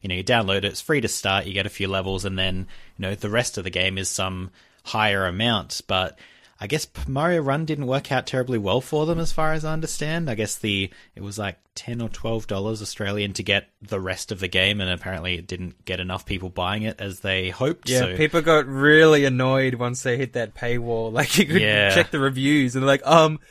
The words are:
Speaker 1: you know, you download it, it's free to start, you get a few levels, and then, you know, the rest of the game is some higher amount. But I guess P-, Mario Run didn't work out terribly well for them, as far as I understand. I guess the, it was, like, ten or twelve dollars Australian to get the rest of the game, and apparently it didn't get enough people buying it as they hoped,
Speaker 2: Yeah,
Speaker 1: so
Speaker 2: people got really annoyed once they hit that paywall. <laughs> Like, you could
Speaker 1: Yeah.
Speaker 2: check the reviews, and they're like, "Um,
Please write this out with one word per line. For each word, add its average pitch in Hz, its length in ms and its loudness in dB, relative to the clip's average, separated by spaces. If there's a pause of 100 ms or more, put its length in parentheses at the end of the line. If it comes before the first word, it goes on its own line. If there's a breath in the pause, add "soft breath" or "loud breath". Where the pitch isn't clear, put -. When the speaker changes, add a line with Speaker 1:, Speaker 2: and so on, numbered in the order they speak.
Speaker 1:
you 95 80 -8
know, 90 60 -2
you 92 80 -4
download 101 360 2
it, 92 60 -2
it's - 160 -6
free 147 200 0
to 110 60 0
start, 98 380 -2
you 95 80 -8
get 98 140 -2
a - 20 -8
few 98 180 -6
levels, 95 380 -2
and 95 140 -4
then, 92 260 -2 (320 soft breath)
you 98 60 -8
know, 98 100 -4
the 104 160 -6
rest 113 300 -2
of 92 40 -8
the 92 60 -6
game 92 300 -2
is 92 100 -4
some 92 400 -6 (360 soft breath)
higher 101 420 0
amount. 104 580 -2
But 92 320 -2 (420 soft breath)
I 107 60 -8
guess 143 220 -4
P-, - 200 -14
Mario 160 360 0
Run 139 220 0
didn't 147 200 -4
work 135 260 -2
out 127 140 0
terribly 127 320 0
well 101 240 2
for 151 240 -2
them, 165 140 0
as 160 120 2
far 156 220 2
as 156 100 -2
I 156 100 -4
understand. 160 580 -4
I 110 40 -2
guess 107 220 -2
the, 98 320 0 (240 soft breath)
it - 80 -16
was, 101 160 -10
like, 98 220 -6 (160)
ten 120 260 -8
or 113 60 -4
twelve 113 400 -4
dollars 104 340 -4
Australian 101 520 -4
to 98 100 -8
get 98 240 0 (140)
the 101 180 -6
rest 95 320 -6
of 98 80 -6
the 95 80 -4
game, 98 320 2
and 92 100 -2
apparently 90 460 -4
it 87 100 -10
didn't 90 380 -12
get 92 160 -6
enough 92 260 -8
people 92 240 -6
buying 95 340 -4
it 107 180 -4
as 98 180 -8
they 95 300 -2
hoped, 131 400 -4
Speaker 2:
Yeah, 127 100 2
Speaker 1:
so 92 160 0
Speaker 2:
people 156 260 2
got 151 240 4
really 147 600 8
annoyed 131 480 2
once 123 280 -4
they 123 140 0
hit 131 180 -4
that 113 220 -4
paywall. 117 560 -2
<laughs> 113 40 -6
Like, 131 220 2
you 175 80 6
could 143 160 2
Speaker 1:
Yeah. 104 320 4
Speaker 2:
check 95 180 4
the 151 80 -2
reviews, 135 580 2
and 131 60 0
they're 135 40 4
like, 139 180 4
"Um, 156 460 6